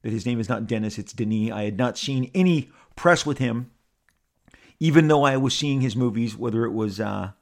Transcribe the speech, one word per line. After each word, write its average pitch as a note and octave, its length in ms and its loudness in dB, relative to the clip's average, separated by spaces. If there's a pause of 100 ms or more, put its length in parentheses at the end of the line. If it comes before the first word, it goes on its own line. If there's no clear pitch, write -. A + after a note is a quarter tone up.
that A2 100 -6
his A2+ 140 -4
name A#2+ 140 -2
is G#2+ 80 -4
not A2 180 -4
Dennis, A2 320 -4
it's - 140 -12
Denis. A2 400 -2
I G#2 100 -6
had G#2 160 -4
not B2 180 -2
seen C3 380 -4
any F3+ 360 2 (260)
press F3 280 4
with C#3+ 140 -2
him, A#2+ 320 -4 (1120)
even D#3+ 260 6
though D3 160 6
I C3+ 140 4
was C3 200 0
seeing C#3 240 0
his B2+ 140 0
movies, A#2 420 -2
whether A2+ 280 -2
it A2 80 -2
was, G#2+ 280 -2
uh, G2+ 300 -6 (120)